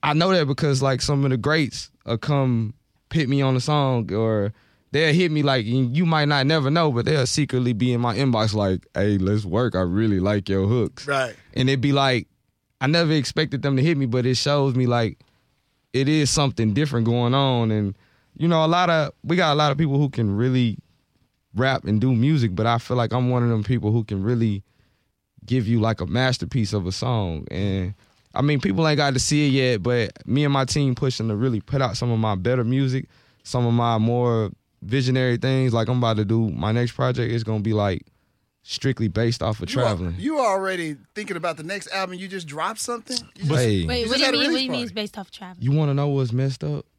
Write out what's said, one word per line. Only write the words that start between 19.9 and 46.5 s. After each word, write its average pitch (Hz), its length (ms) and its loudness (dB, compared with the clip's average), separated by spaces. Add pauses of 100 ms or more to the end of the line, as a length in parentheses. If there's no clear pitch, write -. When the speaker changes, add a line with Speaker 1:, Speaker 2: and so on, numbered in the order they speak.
Speaker 1:
who 143 120 2
can 110 280 0
really 123 400 0 (760)
rap 131 300 0
and 104 160 2
do 131 120 2
music, 120 400 2
but 107 120 -2
I 117 140 2
feel 123 180 -4
like 117 160 0
I'm 123 160 0
one 123 120 2
of 120 60 2
them 113 160 0
people 104 300 0
who 117 100 2
can 101 180 -4
really 110 400 0 (840)
give 117 240 0
you, 117 100 4
like, 110 220 0
a 90 40 -4
masterpiece 123 680 -2
of 101 120 -2
a 92 60 -4
song. 101 580 -4
And, 95 440 -4 (400)
I - 80 -2
mean, 143 180 2
people 185 260 0
ain't 151 120 2
got 143 160 2
to 123 80 0
see 147 260 2
it 139 40 2
yet, 127 300 2
but 120 460 -2
me 139 160 2
and 143 80 2
my 135 140 2
team 135 300 0
pushing 117 340 -2
to 104 80 0
really 117 240 0
put 135 200 -2
out 120 140 -2
some 123 160 -2
of 113 80 0
my 107 160 0
better 120 300 0
music, 131 420 -2 (360)
some 123 220 -2
of 117 80 2
my 117 240 2
more 117 540 2 (300)
visionary 127 560 0
things. 131 360 0
Like, 113 140 0
I'm 123 120 0
about 113 180 2
to 107 80 0
do, 113 240 0
my 87 240 -2
next 120 180 0
project 123 400 -2
is 117 140 -4
gonna 107 160 -2
be, 110 100 -2
like, 101 340 0 (580)
strictly - 440 -2
based 113 340 -2
off 107 200 -4
of 90 100 -8
Speaker 2:
You 135 80 -2
are, 123 40 0
Speaker 1:
traveling. 92 340 -2
Speaker 2:
you 294 240 -4
already 190 560 -2 (160)
thinking 196 240 -8
about 165 180 -4
the 156 80 -16
next 190 300 -10
album? 185 260 -6
You 190 80 -12
just 175 200 -10
dropped 160 340 -6
something? 240 360 -8 (200)
You - 80 -8
just, 143 180 2
Speaker 1:
Hey. 101 220 2
Speaker 3:
Wait, 80 160 -2
Speaker 2:
you 220 80 -2
Speaker 3:
what 262 80 0
Speaker 2:
just - 0 -
Speaker 3:
do - 20 0
you 285 60 2
Speaker 2:
had 262 80 2
a 294 40 0
Speaker 3:
mean? - 20 0
What 285 40 0
do 285 60 0
Speaker 2:
release 320 140 0
Speaker 3:
you 254 80 -6
mean - 0 -
Speaker 2:
party. 247 120 -4
Speaker 3:
it's 226 80 -10
based 208 260 -10
off 196 140 -14
travel? 180 320 -14
Speaker 1:
You 131 80 0
wanna 147 220 2
know 143 160 0
what's 135 240 -2
messed 135 320 -2